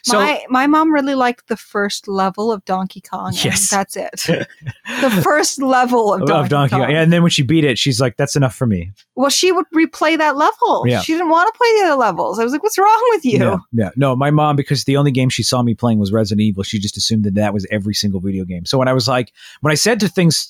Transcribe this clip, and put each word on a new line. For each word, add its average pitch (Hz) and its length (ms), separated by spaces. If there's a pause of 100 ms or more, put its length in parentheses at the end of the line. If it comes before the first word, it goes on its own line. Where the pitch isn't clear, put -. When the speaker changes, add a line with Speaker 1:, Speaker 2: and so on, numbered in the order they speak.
Speaker 1:
So 233 160
Speaker 2:
My, 202 320
my 254 160
mom 311 260
really 285 220
liked 247 360
the 220 80
first - 500
level 196 440
of 202 140
Donkey 190 360
Kong, 185 260
and 185 180
Speaker 1:
Yes. - 240
Speaker 2:
that's 196 280
it. - 300
Speaker 1:
<laughs> 160 200 (540)
Speaker 2:
The 269 80 (140)
first 294 380
level 247 520
of 185 100
Speaker 1:
Of 139 40
Speaker 2:
Donkey 151 220
Speaker 1:
Donkey 143 220
Kong. 120 100
Speaker 2:
Kong. 123 100
Speaker 1:
Yeah, 160 100
and 165 120
then 170 80
when 170 80
she 151 140
beat 156 200
it, 131 140
she's 131 240
like, 127 160
"That's 139 180
enough 120 200
for 131 100
me." 92 260 (240)
Speaker 2:
Well, 269 140
she 359 220
would 359 220
replay 320 440
that 302 180
level. 339 520
Speaker 1:
Yeah. 120 140
Speaker 2:
She 320 120
didn't 330 160
wanna 339 220
play 480 160 (120)
the 392 60
other 311 100
levels. 190 440
I 226 40
was 240 80
like, 294 120
"What's - 140
wrong 427 340
with 403 120
you?" 240 140
Speaker 1:
Yeah, 113 200 (140)
yeah. 110 240
No, 131 200
my 139 160
mom, 151 240
because 139 300
the 135 120
only 143 140
game 127 180
she 120 140
saw 123 180
me 117 140
playing 113 240
was 98 120
Resident 107 300
Evil, 98 220
she 107 160
just 101 180
assumed 107 280
that 98 100
that 104 180
was 98 160
every 104 240
single 98 260
video 95 260
game. 87 200
So 135 140
when 127 80
I 131 60
was 123 140
like, 127 240 (300)
when 147 100
I 151 40
said 208 240
to 202 100
things 170 400